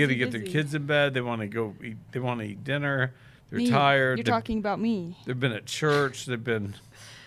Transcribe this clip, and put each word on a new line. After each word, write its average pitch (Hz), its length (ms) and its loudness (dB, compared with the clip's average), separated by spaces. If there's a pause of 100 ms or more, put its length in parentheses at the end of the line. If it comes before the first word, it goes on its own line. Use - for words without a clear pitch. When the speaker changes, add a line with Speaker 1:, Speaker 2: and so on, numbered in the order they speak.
Speaker 1:
gotta 147 80 6
Speaker 2:
busy, 131 100 2
Speaker 1:
get 123 120 2
their 113 100 -4
Speaker 2:
busy. 190 120 -6
Speaker 1:
kids 151 220 0
in 147 120 -4
bed. 143 280 2
They 131 60 0
wanna 117 280 -2
go 107 340 -4
eat, 113 140 -10 (160)
they 127 80 -4
wanna 120 240 -2
eat 104 200 -10
dinner. 139 480 0 (380)
They're - 80 -4
Speaker 2:
Me. 240 120 2
Speaker 1:
tired. 139 480 6
Speaker 2:
You're 233 60 -4
Speaker 1:
They've, 233 80 4
Speaker 2:
talking 226 260 0
about 196 220 -2
me. 190 360 -2 (100)
Speaker 1:
they've 127 120 -4
been 127 140 2
at 104 140 -6
church. 143 600 0
They've 120 160 -2
been, 107 320 -2 (520)